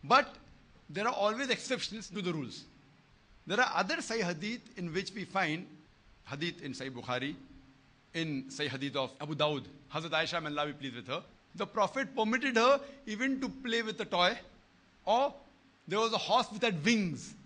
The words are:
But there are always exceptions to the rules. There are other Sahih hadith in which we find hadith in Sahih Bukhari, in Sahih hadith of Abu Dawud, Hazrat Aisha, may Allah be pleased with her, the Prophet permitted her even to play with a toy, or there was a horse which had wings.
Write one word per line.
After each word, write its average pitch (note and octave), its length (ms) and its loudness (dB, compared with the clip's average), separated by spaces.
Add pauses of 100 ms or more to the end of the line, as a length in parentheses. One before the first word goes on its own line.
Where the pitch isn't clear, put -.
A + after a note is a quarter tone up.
But B3 300 6 (560)
there G3 180 -2
are B3 60 2
always A3 380 2
exceptions A3 580 -4
to F#3+ 140 -6
the F3 100 0
rules. C3 300 -6 (840)
There G3 140 0
are B3+ 160 4
other F#3+ 220 2
Sahih A3+ 260 -2
hadith F3 380 -4 (140)
in F3 160 -6
which F#3+ 220 -4
we G3 120 -8
find F3+ 420 -2 (580)
hadith E3 380 -6
in C#3 80 -6
Sahih C3 180 -8
Bukhari, B2+ 460 -4 (800)
in D3+ 300 -2
Sahih D3 240 -4
hadith C3+ 260 -4
of C3 160 0 (100)
Abu D3+ 140 -4
Dawud, D3 260 2 (320)
Hazrat D#3+ 160 -6
Aisha, E3 320 0
may D#3 80 -6
Allah D3 160 0
be D3 80 -6
pleased C#3 220 -8
with B2 120 -12
her, D3 140 -4 (320)
the F#3 140 -4
Prophet G#3+ 480 0
permitted A#3+ 400 2
her B3+ 240 8 (260)
even B3 360 0
to B3+ 80 -2
play A#3 340 -2
with A3 180 -4
a G3+ 40 -2
toy, F3+ 300 4 (720)
or B3 300 4 (520)
there F#3+ 120 2
was A3+ 140 4
a G#3 40 2
horse - 340 4
which G#3+ 120 -2
had F3+ 200 0
wings. F#3+ 520 2 (100)